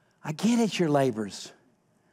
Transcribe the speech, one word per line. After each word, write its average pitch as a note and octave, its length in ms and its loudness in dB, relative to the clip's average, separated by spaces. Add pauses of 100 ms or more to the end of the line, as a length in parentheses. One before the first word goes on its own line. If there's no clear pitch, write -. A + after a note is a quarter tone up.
(240)
I D3+ 80 -8
get A3+ 280 2
it, A3+ 200 0
your E3+ 100 2
labors. A#2 600 0 (600)